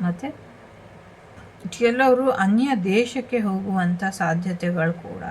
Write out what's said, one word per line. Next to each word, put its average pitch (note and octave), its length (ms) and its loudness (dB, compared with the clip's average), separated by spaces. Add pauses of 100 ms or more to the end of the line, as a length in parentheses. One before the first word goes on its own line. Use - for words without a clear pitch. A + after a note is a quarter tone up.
ಮತ್ತೆ F3+ 340 -4 (1300)
ಕೆಲವರು B3+ 600 4
ಅನ್ಯ A3 400 2 (140)
ದೇಶಕ್ಕೆ A#3+ 560 0
ಹೋಗುವಂಥ F#3+ 640 -2
ಸಾಧ್ಯತೆಗಳು F3 880 -2
ಕೂಡ E3+ 380 -12